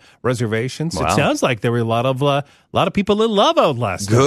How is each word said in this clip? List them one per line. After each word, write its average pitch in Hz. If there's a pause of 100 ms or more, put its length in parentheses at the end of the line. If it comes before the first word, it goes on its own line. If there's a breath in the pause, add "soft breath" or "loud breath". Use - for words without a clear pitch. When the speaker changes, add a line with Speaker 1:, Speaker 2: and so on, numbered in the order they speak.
(220 soft breath)
Speaker 1:
reservations. 113 (100)
It 156
Speaker 2:
Wow. 80
Speaker 1:
sounds 226
like 127
there 123
were 120
a 117
lot 117
of, 135
uh, -
a -
lot 156
of -
people 208
in 226
love 247
out 170
last 98
night. 110 (100)